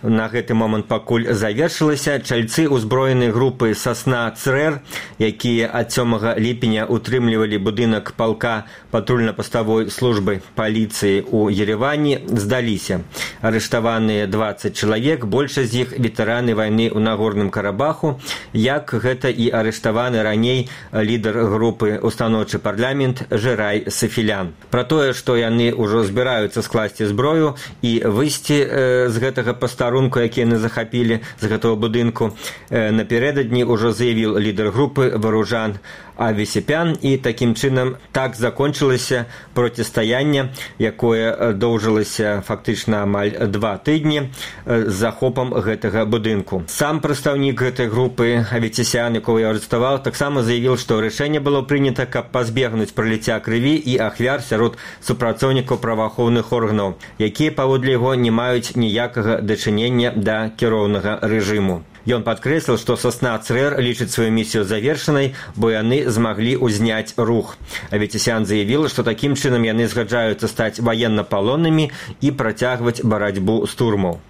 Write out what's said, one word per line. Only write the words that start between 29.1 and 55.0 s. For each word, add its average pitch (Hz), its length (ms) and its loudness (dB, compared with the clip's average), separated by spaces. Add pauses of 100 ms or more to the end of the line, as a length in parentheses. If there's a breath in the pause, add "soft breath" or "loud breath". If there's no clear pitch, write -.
гэтага 120 400 0
пастарунку, 131 640 0
які 120 240 0
яны 117 160 4
захапілі, 113 640 0 (160 loud breath)
з - 80 -4
гэтага 110 320 0
будынку, 113 560 0 (340 loud breath)
э, 110 220 0
напярэдадні 120 720 0
ўжо 113 320 2
заявіў 110 480 2
лідар 104 320 0
групы 135 400 2
Варужан 110 640 0 (420 loud breath)
Авесіпян. 139 800 0
І 135 160 2
такім 120 380 0
чынам 127 400 0 (160)
так 131 240 -2
закончылася 127 880 0 (280 loud breath)
процістаянне, 123 960 0 (300 loud breath)
якое, 113 540 2
э, 117 200 0
доўжылася 107 920 0
фактычна 107 560 -2
амаль 101 280 0 (160)
два 101 300 -2
тыдні, 147 520 0 (360 loud breath)
э, 113 220 2
з 104 60 0
захопам 117 600 0
гэтага 107 520 0
будынку. 107 600 -2
Сам 151 340 -2
прадстаўнік 139 600 0
гэтай 123 280 0
групы 120 640 2
Авесіпян, 117 640 0
якого 113 240 2
я 110 100 2
арыштаваў, 123 540 0
таксама 143 400 0
заявіў, 120 340 2
што 113 240 0
рашэнне 143 380 -2
было 139 260 0
прынята, 139 400 2
каб 123 260 -6
пазбегнуць 113 600 0
праліцця 110 460 0
крыві 120 360 0
і 127 220 0
ахвяр 123 440 -2
сярод 113 360 0 (240 loud breath)